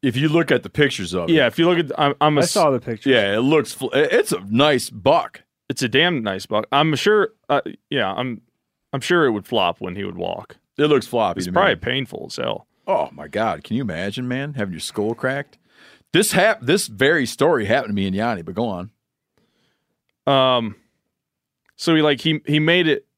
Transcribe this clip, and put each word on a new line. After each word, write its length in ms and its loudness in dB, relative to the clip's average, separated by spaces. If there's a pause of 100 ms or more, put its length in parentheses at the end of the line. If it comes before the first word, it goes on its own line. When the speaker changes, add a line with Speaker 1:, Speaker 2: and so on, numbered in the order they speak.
Speaker 1:
If 140 0
you 120 0
look 220 2
at 120 4
the 80 -14
pictures 440 -2
of 160 -2
it. 20 4
Speaker 2:
Yeah, 140 4
if 120 -2
you 100 4
look 100 2
at, 200 -4
I'm, 220 2
I'm 160 4
a 60 4
Speaker 3:
I 20 4
Speaker 2:
s- 60 -2
Speaker 3:
saw 200 4
the 100 2
pictures. 320 -4
Speaker 1:
Yeah, 220 4
it 60 2
looks 320 2
fl-, 200 -8
it, 200 2
it's 200 0
a 160 -4
nice 420 2
buck. 520 0 (260)
Speaker 2:
It's 140 -6
a 60 -2
damn 340 2
nice 240 -6
buck. 240 -4
I'm 240 2
sure, 360 2 (180)
uh, 140 0 (280)
yeah, 220 -2
I'm, 300 -8 (500)
I'm 80 -4
sure 240 2
it 80 4
would 140 -4
flop 340 0
when 160 -8
he 80 -8
would 140 -10
walk. 400 -8 (200)
Speaker 1:
It 80 4
looks 200 2
floppy 320 -2
Speaker 2:
It's 80 -6
Speaker 1:
to 60 -6
Speaker 2:
probably 220 2
Speaker 1:
me. 60 -10
Speaker 2:
painful 500 -8
as 60 -12
hell. 300 -6 (200)
Speaker 1:
Oh 260 -2
my 140 -16
God. 380 -4
Can 120 -8
you 60 -2
imagine, 460 -6
man, 260 -6
having 200 -6
your 60 -12
skull 340 -4
cracked? 440 -6 (540)
This 200 2
hap-, 280 2
this 260 0
very 400 2
story 380 2
happened 260 0
to 40 -2
me 120 0
and 80 -2
Yanni, 280 -2
but 120 -12
go 140 -2
on. 220 -8 (1400)
Speaker 2:
Um, 500 2 (1000)
so 200 2
he, 60 4
like, 180 2
he, 260 0
he 140 2
made 260 4
it 200 0 (120)